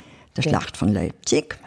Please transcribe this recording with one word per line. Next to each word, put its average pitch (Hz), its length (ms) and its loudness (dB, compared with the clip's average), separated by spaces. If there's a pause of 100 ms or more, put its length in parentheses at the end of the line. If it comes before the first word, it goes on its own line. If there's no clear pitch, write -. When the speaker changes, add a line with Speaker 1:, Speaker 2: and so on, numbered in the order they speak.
(380)
Speaker 1:
der 127 60 -2
Speaker 2:
Okay. 156 60 0
Speaker 1:
Schlacht - 280 0
von - 160 2
Leipzig. - 720 -2